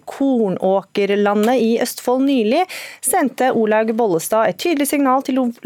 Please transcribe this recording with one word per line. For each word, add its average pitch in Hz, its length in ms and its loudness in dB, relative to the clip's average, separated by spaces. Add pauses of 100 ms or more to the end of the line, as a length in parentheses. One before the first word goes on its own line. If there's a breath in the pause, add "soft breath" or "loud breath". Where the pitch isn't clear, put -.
Kornåkerlandet 202 1500 0
i 226 140 2 (100)
Østfold 247 460 -2
nylig, 262 340 2 (400 loud breath)
sendte 269 480 0
Olaug 220 480 2
Bollestad 214 480 0
et 180 160 -4
tydelig 294 300 0
signal 269 340 0
til 262 140 -2
lo-, 247 120 -2 (140)